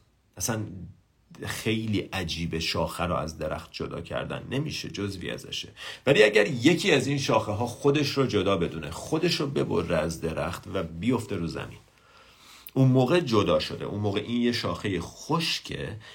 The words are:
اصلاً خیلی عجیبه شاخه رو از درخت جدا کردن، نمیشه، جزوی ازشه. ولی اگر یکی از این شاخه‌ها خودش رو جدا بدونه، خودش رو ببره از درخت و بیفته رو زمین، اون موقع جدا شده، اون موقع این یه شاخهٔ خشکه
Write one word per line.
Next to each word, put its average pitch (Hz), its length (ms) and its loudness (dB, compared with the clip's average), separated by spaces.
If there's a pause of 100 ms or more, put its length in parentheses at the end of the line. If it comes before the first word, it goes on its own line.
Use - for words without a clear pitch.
(380)
اصلاً 107 280 -2 (800)
خیلی 110 520 -2
عجیبه 82 600 -4
شاخه 85 440 -2
رو 87 120 0
از 80 220 -4
درخت 78 340 -6
جدا 76 300 -8
کردن، 69 480 -6
نمیشه، 143 400 -4
جزوی 92 420 -6
ازشه. - 380 -10 (360)
ولی 107 180 8
اگر 208 240 6
یکی 151 440 4
از 131 160 4
این 143 100 0
شاخه‌ها 110 500 2
خودش 143 420 2
رو 135 160 2
جدا 98 320 2
بدونه، 78 340 -4
خودش 165 480 0
رو 151 80 0
ببره 101 500 0
از 80 240 -2
درخت 80 420 -4 (100)
و 95 100 -2
بیفته 101 520 -2
رو 85 120 -4
زمین، - 320 -8 (960)
اون 135 140 6
موقع 127 320 6
جدا 107 400 4
شده، - 260 -6
اون 101 140 -6
موقع 104 200 0
این 120 220 -2
یه 120 100 2
شاخهٔ 92 480 -2
خشکه 107 960 -4 (180)